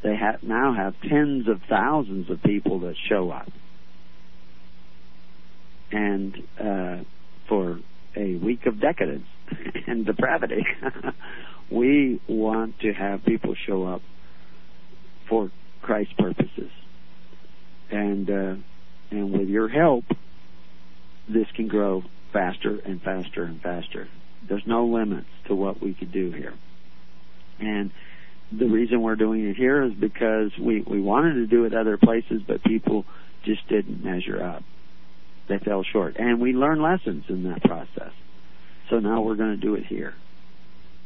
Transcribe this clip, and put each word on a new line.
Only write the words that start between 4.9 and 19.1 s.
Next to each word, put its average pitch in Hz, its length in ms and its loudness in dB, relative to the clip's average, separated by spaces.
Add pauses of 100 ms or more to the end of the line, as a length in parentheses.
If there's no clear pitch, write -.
And, 98 440 0 (240)
uh, 92 440 0 (440)
for 90 320 2 (360)
a 98 200 0
week 107 300 0
of 107 160 0
decadence 90 460 2 (280)
<laughs> - 320 -6
and 113 180 0
depravity, 113 600 2 (520)
<laughs> - 540 -8
we 127 560 6
want 110 520 0
to 107 140 2
have 98 300 -2
people 110 320 2 (100)
show 92 200 0
up 90 160 -2 (1300)
for 107 220 2 (300)
Christ's 107 360 0
purposes. - 540 0 (1200)
And, 101 380 0
uh, 98 260 0 (560)